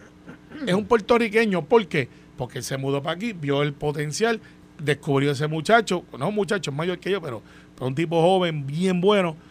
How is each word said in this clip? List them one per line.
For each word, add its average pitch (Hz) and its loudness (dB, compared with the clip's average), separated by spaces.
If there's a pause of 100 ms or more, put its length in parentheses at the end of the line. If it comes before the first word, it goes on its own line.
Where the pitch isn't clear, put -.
(640)
Es 180 0
un 208 0
puertorriqueño. 220 2
¿Por 233 4
qué? 135 -2 (280)
Porque 123 -8
se 139 -6
mudó 135 -2
para 160 -4
aquí, 220 -6
vio 143 0
el 147 0
potencial, 151 -2 (400)
descubrió 143 0
ese 143 -2
muchacho, 175 2 (120)
no 135 -4
un 214 -4
muchacho, 190 -2
es 139 -6
mayor 175 -4
que 175 -4
yo, 196 -2
pero, 123 -10 (320)
pero 127 -4
un 135 -4
tipo 165 0
joven, 170 2
bien 175 0
bueno. 185 4 (140)